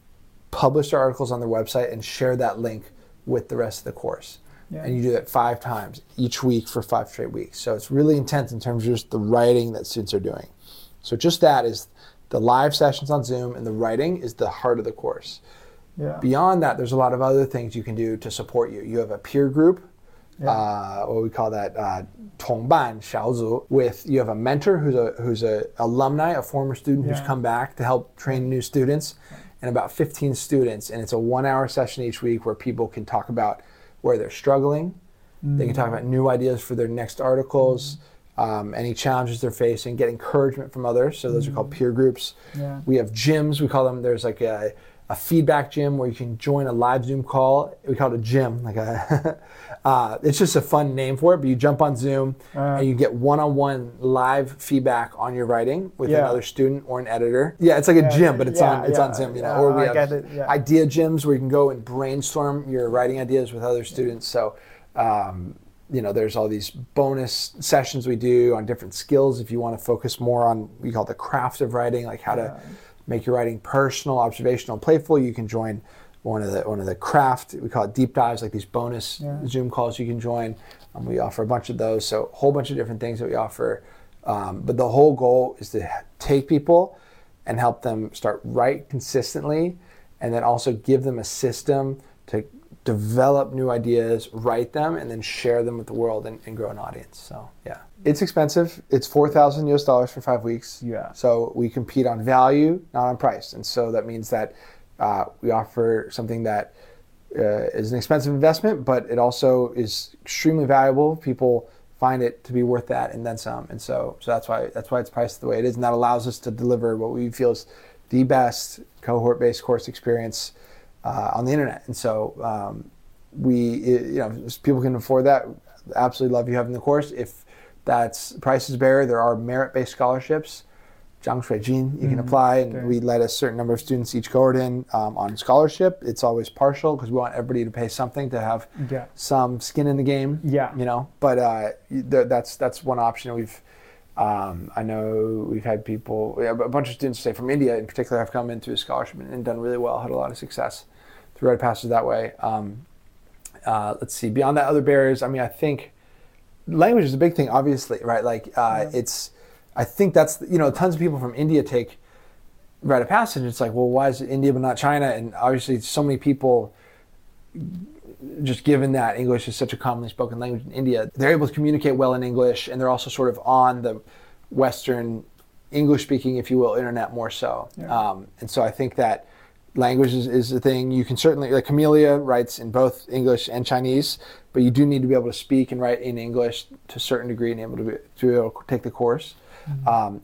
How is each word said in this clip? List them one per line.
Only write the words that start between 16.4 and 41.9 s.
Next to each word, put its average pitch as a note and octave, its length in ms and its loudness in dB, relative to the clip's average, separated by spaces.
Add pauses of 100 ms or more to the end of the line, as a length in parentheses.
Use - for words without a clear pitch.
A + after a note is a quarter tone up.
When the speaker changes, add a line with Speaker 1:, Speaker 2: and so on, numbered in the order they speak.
Speaker 1:
that, A#2+ 140 0
there's B2 160 -2
a C3 120 2
lot B2+ 80 2
of B2+ 80 -2
other C3+ 240 4
things A#2+ 300 -6
you A2 80 -6
can A2+ 120 -8
do A2+ 220 -2
to A2 140 -10
support A#2+ 400 -2
you. G#2 100 -12
You A2 180 -6
have G#2+ 120 -4
a G2+ 60 -6
peer C#3 320 0
group, D#3+ 320 4 (580)
Speaker 2:
Yeah. B2 120 -2
Speaker 1:
uh, G#2 540 -4
what A2+ 160 -2
we A2+ 80 -4
call A2 220 -2
that, G#2 260 -6
uh, F#2+ 260 -4 (340)
同 A#2 300 -4
伴 C3 340 0
小 A2 300 -4
组, A#2 380 -2
with, C3 380 0
you C3+ 120 2
have A2+ 100 0
a G#2 60 -4
mentor C#3+ 420 2
who's D3 180 0
a, A#2 260 0
who's A#2 220 -2
a G#2+ 220 0 (120)
alumni, C3+ 540 0
a C#3+ 100 -2
former C3+ 340 -4
student C#3 320 0
who's C#3+ 120 -2
Speaker 2:
Yeah. C#3 80 -8
Speaker 1:
come C3 140 -2
back A#2+ 360 -2
to B2+ 60 -4
help B2 340 0
train B2+ 320 -2
new B2+ 120 0
students, C#3+ 540 -2 (460)
and B2+ 80 -6
about A#2+ 220 0
fifteen C#3+ 440 -2
students. A#2+ 560 -2
And A2+ 100 -6
it's A2 120 -6
a A#2 40 0
one-hour C3 520 0
session B2+ 340 -4
each A#2 180 -6
week A#2 240 0
where G#2+ 100 -2
people A#2 320 -4
can - 180 -10
talk - 240 -4
about A2 320 -2 (400)
where B2 180 2
they're G#2 100 -6 (140)
struggling. C#3+ 500 2 (480)
They C#3+ 240 0
can A#2 80 -2
talk C3 140 0
Speaker 2:
Mm. A2+ 60 -4
Speaker 1:
about A2+ 120 -6
new C3 240 2
ideas B2+ 320 0
for B2+ 140 -8
their A#2+ 140 0
next A#2 320 -6
articles, C3 760 2 (400)
Speaker 2:
Mm. A#2 60 0
Speaker 1:
um, G#2+ 320 -4
any A#2+ 180 -4
challenges B2 480 -2
they're B2 80 -2 (180)
facing, A#2 280 -2
get A#2 140 0
encouragement C3+ 640 -2
from B2+ 120 -8
others. B2 320 2
So B2 140 -6
those C#3 160 0
are C#3 40 -6
called A#2 200 -4
Speaker 2:
Mm. - 60 -12
Speaker 1:
peer B2 140 2